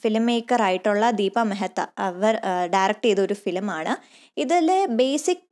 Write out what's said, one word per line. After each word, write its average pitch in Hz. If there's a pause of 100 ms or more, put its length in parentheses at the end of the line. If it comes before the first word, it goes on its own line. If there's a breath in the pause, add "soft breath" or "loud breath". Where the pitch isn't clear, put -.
ഫിലിം 220
മേക്കർ 233
ആയിട്ടുള്ള 208
ദീപ 202 (120)
മെഹത്ത, 196 (280)
അവർ, 196 (140)
ആ, 180
ഡയറക്റ്റ് 190
ചെയ്ത 202
ഒരു 196
ഫിലിമാണ്. 190 (440 loud breath)
ഇതിലെ 339
ബേസിക് 277